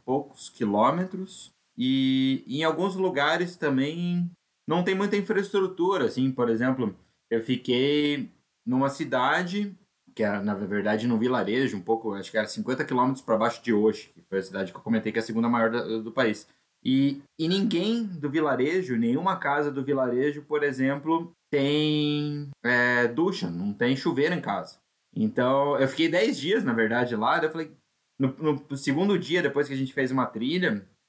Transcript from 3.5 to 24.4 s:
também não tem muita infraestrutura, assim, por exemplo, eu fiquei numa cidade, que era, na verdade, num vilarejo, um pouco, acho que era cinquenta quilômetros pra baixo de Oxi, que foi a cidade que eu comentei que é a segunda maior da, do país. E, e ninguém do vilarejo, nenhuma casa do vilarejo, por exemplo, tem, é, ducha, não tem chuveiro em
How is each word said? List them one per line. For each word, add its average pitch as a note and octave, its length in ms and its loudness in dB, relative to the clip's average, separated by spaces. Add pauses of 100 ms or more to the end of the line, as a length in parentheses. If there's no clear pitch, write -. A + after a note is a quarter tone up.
também E3+ 760 -2 (380)
não E3+ 140 2
tem F#3+ 120 0
muita G3+ 220 0
infraestrutura, F#3+ 880 0
assim, C3 240 0
por B2 200 0
exemplo, A#2+ 440 0 (360)
eu A2+ 120 0
fiquei C3+ 880 0 (360)
numa C3 240 2
cidade, E3 840 -2 (400)
que A2 80 -4
era, G2+ 200 0
na G#2 120 -2
verdade, G#2 520 0
num A#2+ 120 2
vilarejo, A#2 580 0
um F#2 60 -8
pouco, A2+ 320 -2
acho F#2+ 160 -10
que A2 80 -2
era G#2 100 0
cinquenta B2+ 360 -4
quilômetros C3 380 0
pra A2 140 0
baixo A2+ 260 0
de A#2 100 0
Oxi, G#2+ 420 2
que - 140 -20
foi G2 100 -2
a F#2+ 40 0
cidade F#2+ 300 -6
que - 60 -18
eu - 40 -16
comentei A2 300 -2
que A2+ 60 0
é A2+ 40 2
a - 20 -6
segunda A#2 240 0
maior A#2 220 2
da, A#2 100 -2 (180)
do A2+ 140 -8
país. A2+ 340 -2 (380)
E, C#3 380 2 (160)
e D#3+ 100 -2
ninguém G3 560 0
do D#3 240 -6
vilarejo, D3 680 0
nenhuma D3 400 2
casa D3 360 0
do C3+ 100 -4
vilarejo, C3+ 600 0
por D3 200 -2
exemplo, C#3+ 680 0 (180)
tem, D3 1000 0 (160)
é, B2 440 4
ducha, D#3+ 420 -2
não F#2 220 -4
tem B2+ 240 0
chuveiro D3+ 380 0
em D#3 60 -2